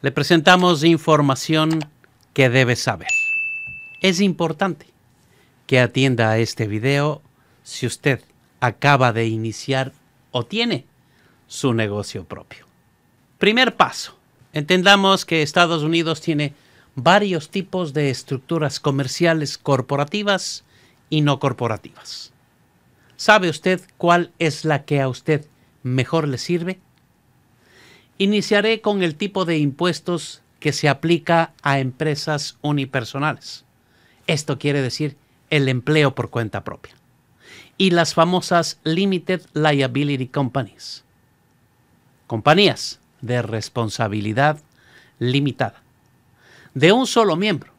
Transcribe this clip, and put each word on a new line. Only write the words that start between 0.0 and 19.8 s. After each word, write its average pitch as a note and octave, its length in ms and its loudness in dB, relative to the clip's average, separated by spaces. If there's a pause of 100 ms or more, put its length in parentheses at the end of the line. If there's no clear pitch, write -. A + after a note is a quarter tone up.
le C3+ 100 -2
presentamos F3 720 4
información D#3 960 2 (520)
que C3 160 4
debe B2 280 2
saber. G2+ 340 -6 (920)
Es F#3 220 2
importante E3+ 640 -2 (800)
que C3 140 4
atienda B2 500 2
a A2 80 2
este A2+ 280 -2
video C#3 540 -2 (420)
si - 220 -12
usted B2+ 400 -2 (360)
acaba C3 520 2
de A2+ 140 -2
iniciar A2+ 680 -4 (380)
o B2 160 -4
tiene A3 400 -4 (600)
su - 280 -2
negocio G#2 500 -4
propio. - 400 -18 (720)
Primer A3+ 400 2
paso, - 400 -2 (380)
entendamos F#3 720 4
que D#3+ 160 0
Estados E3 400 2
Unidos D#3+ 400 -2
tiene D3 320 -2 (400)
varios F3 560 2
tipos F#3 420 -6
de D3 160 0
estructuras C#3 720 -4
comerciales D3 760 -2
corporativas C#3+ 1080 -2 (460)